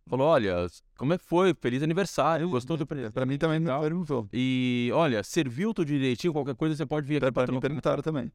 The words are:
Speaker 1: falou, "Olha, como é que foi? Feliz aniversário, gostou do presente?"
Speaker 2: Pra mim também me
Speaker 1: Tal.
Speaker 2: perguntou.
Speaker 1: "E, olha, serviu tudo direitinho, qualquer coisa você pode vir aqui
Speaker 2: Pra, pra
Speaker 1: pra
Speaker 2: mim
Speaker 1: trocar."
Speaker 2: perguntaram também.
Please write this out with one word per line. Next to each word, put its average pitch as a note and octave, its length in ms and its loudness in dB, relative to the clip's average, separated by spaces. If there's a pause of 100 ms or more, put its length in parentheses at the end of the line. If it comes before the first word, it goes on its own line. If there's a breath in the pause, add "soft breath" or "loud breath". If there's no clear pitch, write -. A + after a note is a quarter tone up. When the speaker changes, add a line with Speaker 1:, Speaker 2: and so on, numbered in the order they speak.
Speaker 1:
falou, C3 200 2
"Olha, F#2+ 400 4 (300)
como C#3 160 0
é F#3 40 2
que - 80 -18
foi? F3+ 340 4
Feliz B2+ 240 -2
aniversário, D#3+ 640 0
gostou D3+ 300 -2
do D3+ 80 -4
presente?" C3 260 -8
Speaker 2:
Pra B2+ 140 -2
mim C3+ 120 0
também D#3+ 220 0
me E3 60 0
Speaker 1:
Tal. C#3+ 160 0
Speaker 2:
perguntou. D3+ 500 -2
Speaker 1:
"E, B2 640 0
olha, C3 300 2
serviu D#3+ 500 -2
tudo E3+ 140 0
direitinho, C#3+ 440 0
qualquer C#3+ 240 -4
coisa D#3 200 0
você D3+ 100 -4
pode D3+ 220 -2
vir D3+ 80 0
aqui C#3+ 60 0
Speaker 2:
Pra, C3 100 4
pra B2+ 140 2
Speaker 1:
pra B2 60 -4
Speaker 2:
mim B2+ 80 0
Speaker 1:
trocar." C3 80 -2
Speaker 2:
perguntaram C#3+ 360 0
também. D#3 320 -4